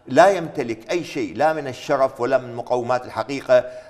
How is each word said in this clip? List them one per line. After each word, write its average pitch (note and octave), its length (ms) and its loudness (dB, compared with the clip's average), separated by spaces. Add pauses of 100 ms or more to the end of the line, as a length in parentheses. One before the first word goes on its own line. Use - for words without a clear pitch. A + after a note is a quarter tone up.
لا D#3+ 220 6
يمتلك D3+ 640 -4
أي E3 140 -2
شيء G#2 320 -6
لا D3 160 2
من D3 160 -6
الشرف C3 520 -2
ولا B2 180 2
من B2 180 -10
مقومات B2 480 -2
الحقيقة، B2 600 2 (240)